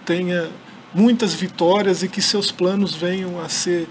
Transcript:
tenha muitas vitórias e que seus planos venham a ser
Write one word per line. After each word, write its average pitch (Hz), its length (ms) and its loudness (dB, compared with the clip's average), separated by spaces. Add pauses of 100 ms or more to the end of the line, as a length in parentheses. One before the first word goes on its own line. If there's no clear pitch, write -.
tenha 175 460 -2 (440)
muitas 220 400 4
vitórias 185 680 2
e 185 60 -2
que 196 120 -4
seus 202 300 0
planos 185 420 0
venham 180 460 -4
a 160 80 -8
ser 170 440 -2